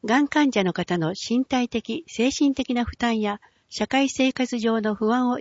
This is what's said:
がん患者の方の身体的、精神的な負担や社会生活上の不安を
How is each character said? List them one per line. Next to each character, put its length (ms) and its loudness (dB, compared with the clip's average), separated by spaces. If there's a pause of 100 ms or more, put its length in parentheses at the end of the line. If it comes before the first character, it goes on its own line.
が 140 4
ん 80 2
患 220 4
者 140 2
の 80 2
方 240 -2
の 160 0
身 320 -2
体 240 -2
的、 400 -6
精 240 0
神 220 2
的 180 -4
な 140 0
負 100 -12
担 240 0
や 180 -2 (300)
社 180 -4
会 220 2
生 240 0
活 260 -2
上 220 0
の 140 0
不 180 0
安 160 2
を 120 -2